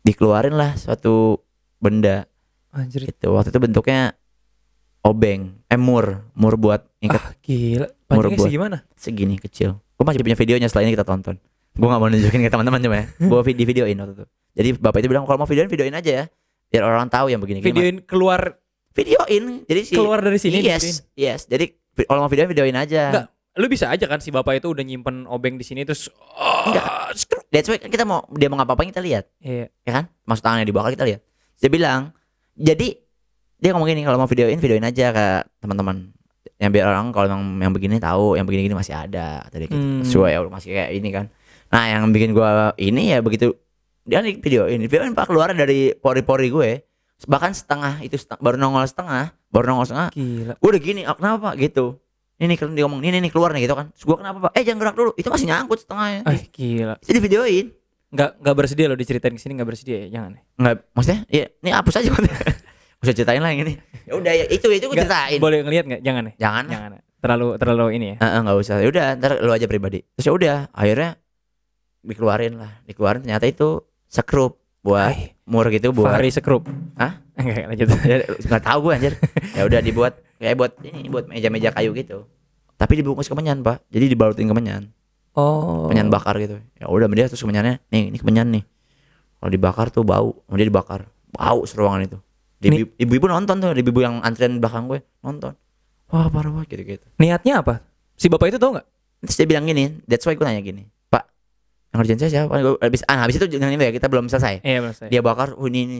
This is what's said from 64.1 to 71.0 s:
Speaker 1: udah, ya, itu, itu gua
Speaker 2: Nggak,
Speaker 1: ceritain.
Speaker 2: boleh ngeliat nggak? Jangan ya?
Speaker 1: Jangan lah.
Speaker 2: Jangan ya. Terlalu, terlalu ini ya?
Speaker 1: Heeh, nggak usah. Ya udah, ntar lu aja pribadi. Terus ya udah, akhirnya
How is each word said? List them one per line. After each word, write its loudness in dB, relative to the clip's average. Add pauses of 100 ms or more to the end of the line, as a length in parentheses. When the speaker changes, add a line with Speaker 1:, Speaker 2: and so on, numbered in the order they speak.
Speaker 1:
udah, -2
ya, 2
itu, 0
itu 2
gua -4
Speaker 2:
Nggak, 2
Speaker 1:
ceritain. 0
Speaker 2:
boleh 4
ngeliat 0
nggak? -8
Jangan -2
ya? -10
Speaker 1:
Jangan 0
lah. -8
Speaker 2:
Jangan -10
ya. -20 (180)
Terlalu, 0 (100)
terlalu 2
ini -4
ya? -8
Speaker 1:
Heeh, 2
nggak 2
usah. 0
Ya 4
udah, 2 (100)
ntar 0
lu 2
aja 0
pribadi. -4 (160)
Terus -4
ya 2
udah, 2 (140)
akhirnya 0 (920)